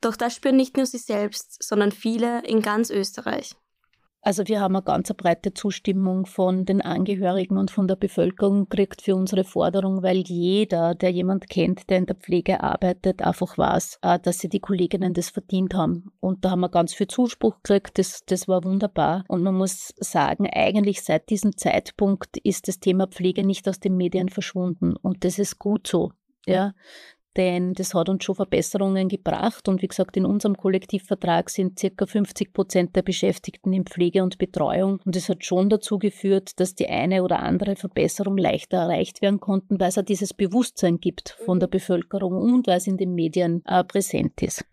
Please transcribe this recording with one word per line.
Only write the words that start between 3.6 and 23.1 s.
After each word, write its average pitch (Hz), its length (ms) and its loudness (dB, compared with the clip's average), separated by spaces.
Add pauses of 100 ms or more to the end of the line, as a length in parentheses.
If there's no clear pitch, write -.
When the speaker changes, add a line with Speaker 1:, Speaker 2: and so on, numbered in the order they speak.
Speaker 2:
Also 202 240 0
wir 208 120 0
haben 190 160 2
eine 190 80 0
ganz - 300 0
breite 180 400 0
Zustimmung 190 720 0
von 185 400 0
den 202 160 2
Angehörigen 185 720 0
und 196 160 0
von 190 160 0
der 190 80 2
Bevölkerung 196 720 2
gekriegt - 340 -2
für 196 140 0
unsere 185 300 0
Forderung, 190 580 0
weil 185 140 2
jeder, 175 800 0
der 180 160 0
jemand 180 380 -2
kennt, 180 400 0
der 185 100 4
in 185 80 -2
der 185 100 -4
Pflege 180 440 0
arbeitet, - 600 0
einfach - 360 -2
weiß, - 440 0
äh, 180 180 4
dass 180 200 -2
sie 175 100 -6
die 196 100 0
Kolleginnen 180 540 0
das 175 160 -2
verdient 185 460 -2
haben. 175 440 -2
Und 190 240 -2
da 185 60 4
haben 180 100 0
wir 180 80 2
ganz 175 260 2
viel 196 140 -2
Zuspruch 233 560 0
gekriegt, - 360 0
das, - 260 -2
das - 240 -4
war 180 160 2
wunderbar. 190 640 0
Und 175 140 0
man 190 120 2
muss 185 420 -2
sagen, 156 540 0
eigentlich 202 520 2
seit - 260 0
diesem 202 260 0
Zeitpunkt - 840 -2
ist - 300 -2
das - 140 -6
Thema 185 260 2
Pflege 185 380 -2